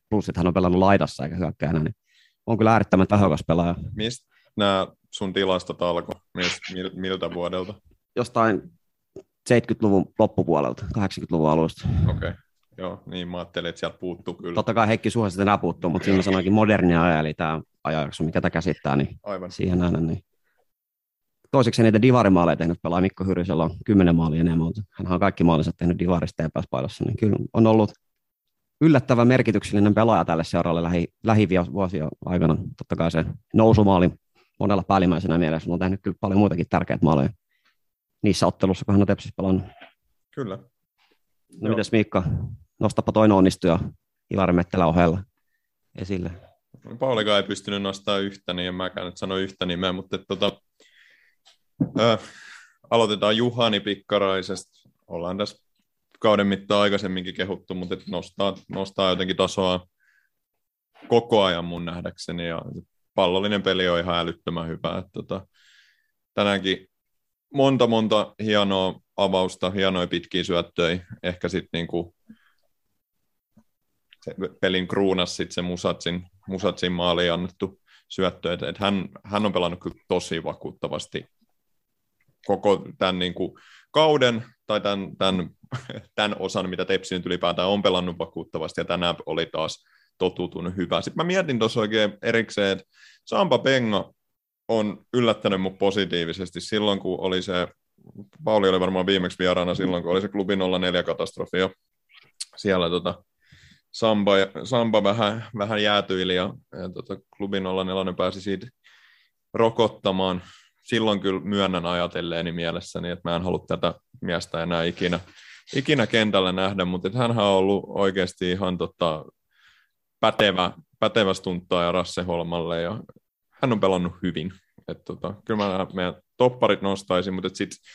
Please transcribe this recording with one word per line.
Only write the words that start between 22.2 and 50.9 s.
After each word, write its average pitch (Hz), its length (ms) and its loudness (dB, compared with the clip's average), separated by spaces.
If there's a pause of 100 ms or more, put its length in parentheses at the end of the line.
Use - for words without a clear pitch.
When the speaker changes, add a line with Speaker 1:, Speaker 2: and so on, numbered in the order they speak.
Speaker 1:
tehnyt 85 260 -2
pelaaja 87 200 0
Mikko 95 220 -2
Hyrysellä 87 400 0
on 80 60 0 (160)
kymmenen 90 300 6
maalia 80 240 0
enemmän, 82 240 2
mutta 92 260 -4
hänhän 90 240 -6
on 87 60 -2
kaikki 95 240 2
maalinsa 82 320 4
tehnyt 87 220 0
divarista 85 440 -2
T 80 40 -2
P 78 160 -4
S 78 80 -14
paidassa, - 340 -6
niin - 120 -4
kyllä 104 200 2 (160)
on 113 140 4
ollut 110 260 4 (880)
yllättävän 127 480 6
merkityksellinen 104 680 4
pelaaja 104 300 4
tälle 82 200 0
seuralle 85 380 0
lähi-, 85 320 -2 (100)
lähivuosien 92 840 0 (160)
aikana. 85 320 2 (220)
Totta - 180 -8
kai 82 140 0
se 82 140 0 (300)
nousumaali 101 560 6 (480)
monella 101 240 0
päällimmäisenä 90 560 2
mielessä, 80 300 0
mutta 87 160 -2
on 92 60 0
tehnyt 98 120 -4
kyllä 92 180 -4
paljon 98 200 2
muitakin 87 280 2
tärkeitä - 360 0
maaleja 76 240 4 (960)
niissä 95 240 2
otteluissa, 92 380 0
kun 101 100 0
hän 98 60 6
on 98 60 4
Tepsissä - 300 -4
pelannut. 95 280 0 (680)
Speaker 2:
Kyllä. 113 220 -10
Speaker 1:
No 127 80 -20 (960)
Speaker 2:
Joo. 107 80 -4
Speaker 1:
mites 107 240 -2
Miikka, 104 300 2 (580)
nostapa - 320 0
toinen 107 240 6
onnistuja 92 420 4 (520)
Ilari 92 220 2
Mettelän 87 360 2
ohella 85 300 4 (800)
esille. 92 320 -6 (680)
Speaker 2:
Paulikaan 110 380 0
ei 101 60 4
pystynyt 101 400 -6
nostaa 98 360 -4
yhtä, 98 340 -6
niin 90 160 -4
en 90 60 -6
mäkään 92 320 -6
nyt 87 100 -14
sano 95 200 -6
yhtä 95 300 -4
nimeä, 90 260 -2
mutta 95 240 -8
et 90 120 -14
tota, 98 240 -2 (1500)